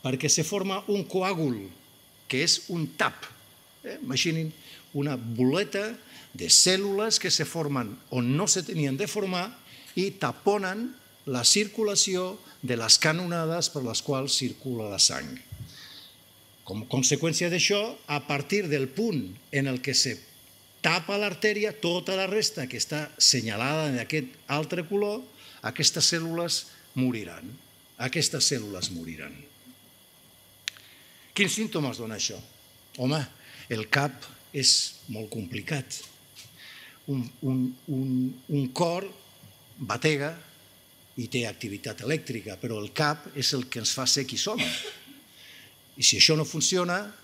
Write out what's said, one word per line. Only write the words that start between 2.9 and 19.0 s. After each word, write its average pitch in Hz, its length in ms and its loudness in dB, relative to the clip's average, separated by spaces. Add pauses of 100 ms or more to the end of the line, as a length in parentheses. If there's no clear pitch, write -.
tap. - 280 0 (580)
Eh? - 160 -10
Imaginin 160 500 0 (440)
una 143 220 0
boleta 131 720 2 (480)
de 170 160 -6
cèl·lules 196 720 4
que 151 80 -2
se - 160 2
formen 139 460 -2 (180)
on 127 260 2
no 190 140 2
se 180 160 2
tenien 147 320 0
de 202 120 -2
formar 185 360 -2 (480)
i 190 240 2
taponen 202 720 0 (420)
la 123 160 0
circulació 196 880 2 (300)
de 120 160 0
les 113 180 6
canonades 165 720 0
per 135 140 -6
les 113 180 -4
quals 135 380 0
circula 120 500 -4
la 95 80 -4
sang. 71 320 2 (1300)
Com 104 180 -8
a - 60 -14
conseqüència 156 640 2
d'això, 202 280 4 (280)
a 143 160 0
partir 147 480 0
del 135 160 2
punt 156 400 0 (240)